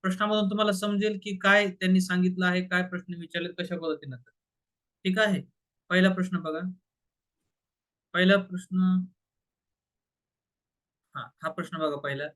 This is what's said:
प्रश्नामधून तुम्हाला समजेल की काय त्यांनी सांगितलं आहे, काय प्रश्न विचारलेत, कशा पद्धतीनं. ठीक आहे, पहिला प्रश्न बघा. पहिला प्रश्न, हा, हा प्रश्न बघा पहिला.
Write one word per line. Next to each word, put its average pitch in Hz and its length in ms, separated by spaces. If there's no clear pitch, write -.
प्रश्नामधून 208 480
तुम्हाला 208 220
समजेल 208 520
की 202 140
काय 202 320
त्यांनी 185 320
सांगितलं 185 440
आहे, 180 220
काय 180 220
प्रश्न 180 240
विचारलेत, 170 440
कशा 180 180
पद्धतीनं. 151 420
ठीक 190 140
आहे, 202 220
पहिला 185 240
प्रश्न 185 240
बघा. 160 220
पहिला 185 240
प्रश्न, 185 680
हा, 117 140
हा 160 60
प्रश्न 170 280
बघा 151 180
पहिला. 143 280